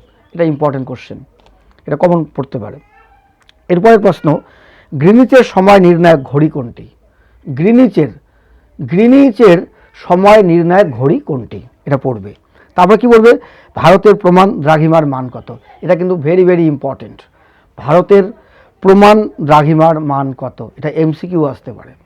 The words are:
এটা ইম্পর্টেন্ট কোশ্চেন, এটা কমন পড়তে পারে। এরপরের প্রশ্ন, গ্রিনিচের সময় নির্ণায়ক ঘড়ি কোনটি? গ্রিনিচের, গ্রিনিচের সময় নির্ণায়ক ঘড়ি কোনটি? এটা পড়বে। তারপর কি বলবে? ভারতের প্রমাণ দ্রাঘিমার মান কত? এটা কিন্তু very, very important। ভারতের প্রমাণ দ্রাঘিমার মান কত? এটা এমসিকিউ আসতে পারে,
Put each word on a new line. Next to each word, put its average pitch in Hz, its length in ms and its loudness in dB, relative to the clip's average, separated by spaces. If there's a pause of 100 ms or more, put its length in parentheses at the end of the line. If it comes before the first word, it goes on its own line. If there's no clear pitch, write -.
(340)
এটা 170 100 -4
ইম্পর্টেন্ট 139 440 -4
কোশ্চেন, 117 360 -18 (640)
এটা 151 80 -8
কমন 170 300 -2 (100)
পড়তে - 240 -10
পারে। 92 200 -16 (920)
এরপরের 202 300 2
প্রশ্ন, 180 380 -2 (580)
গ্রিনিচের 226 480 2
সময় 196 360 2
নির্ণায়ক 170 440 2
ঘড়ি 147 260 -2
কোনটি? 127 400 -14 (600)
গ্রিনিচের, 180 580 0 (760)
গ্রিনিচের 220 840 2 (260)
সময় 202 500 2
নির্ণায়ক 170 480 0
ঘড়ি 135 280 -2
কোনটি? 117 420 -12 (240)
এটা 139 120 -4
পড়বে। 107 360 -8 (420)
তারপর 185 220 2
কি 226 100 -2
বলবে? 233 300 4 (380)
ভারতের 190 400 2
প্রমাণ 185 460 0
দ্রাঘিমার 156 440 0
মান 131 240 -8
কত? 117 260 -20 (260)
এটা 175 140 -2
কিন্তু 180 220 -4
very, 170 260 0
very 175 300 0
important। 127 440 -12 (600)
ভারতের 180 460 2 (580)
প্রমাণ 202 480 2 (120)
দ্রাঘিমার 156 580 2
মান 139 380 -6
কত? 120 400 -14
এটা 151 120 -10
এমসিকিউ 160 560 -4
আসতে 131 280 -12
পারে, - 180 -20 (140)